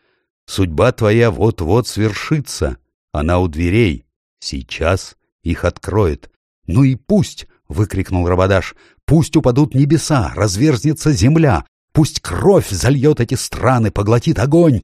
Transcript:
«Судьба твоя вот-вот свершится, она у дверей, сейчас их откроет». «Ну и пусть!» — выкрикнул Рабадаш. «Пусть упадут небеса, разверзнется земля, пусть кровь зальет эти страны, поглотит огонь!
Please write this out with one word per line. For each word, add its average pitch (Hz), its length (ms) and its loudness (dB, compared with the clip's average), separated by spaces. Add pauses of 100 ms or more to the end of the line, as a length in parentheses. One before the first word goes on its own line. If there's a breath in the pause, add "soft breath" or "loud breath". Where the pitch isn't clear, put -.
(480)
«Судьба 90 440 0
твоя 113 380 2
вот-вот 104 580 0
свершится, 101 880 -4 (340)
она 80 280 -2
у 92 80 0
дверей, 87 580 -2 (340)
сейчас - 760 -6 (260)
их 82 220 -4
откроет». 87 680 -2 (340)
«Ну 107 180 2
и 131 120 2
пусть!» — - 520 -2 (200)
выкрикнул 90 600 -4
Рабадаш. 92 480 0 (300 soft breath)
«Пусть 156 300 2
упадут 131 400 2
небеса, 139 600 0
разверзнется 120 760 0
земля, 131 540 2 (280)
пусть - 280 0
кровь 170 480 2
зальет 127 500 2
эти 120 160 -2
страны, 113 560 0
поглотит 117 480 0
огонь! 156 440 2